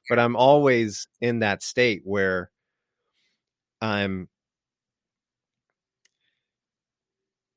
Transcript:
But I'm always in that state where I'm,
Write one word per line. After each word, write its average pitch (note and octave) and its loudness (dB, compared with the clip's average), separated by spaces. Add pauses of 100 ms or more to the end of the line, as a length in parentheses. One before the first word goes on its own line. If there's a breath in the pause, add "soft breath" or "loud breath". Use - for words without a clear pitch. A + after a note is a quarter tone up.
But A#2 0
I'm A#2+ 0
always B2+ 2 (120)
in A#2+ -2
that G2+ -2
state A#2 -2
where F#2+ -4 (1300)
I'm, G2 -4 (3250)